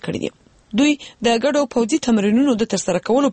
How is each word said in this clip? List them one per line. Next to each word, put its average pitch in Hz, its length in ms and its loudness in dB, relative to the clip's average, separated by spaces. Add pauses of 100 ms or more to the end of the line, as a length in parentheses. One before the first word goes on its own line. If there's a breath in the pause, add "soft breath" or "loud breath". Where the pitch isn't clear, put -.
کړې - 180 -6
دي. - 60 -6 (500)
دوی 294 120 4 (360 loud breath)
د 233 180 2
ګډو 285 280 0
پوځي 240 340 0
تمرینونو 226 520 2
د 226 140 -2
ترسره 180 340 -2
کولو 262 260 2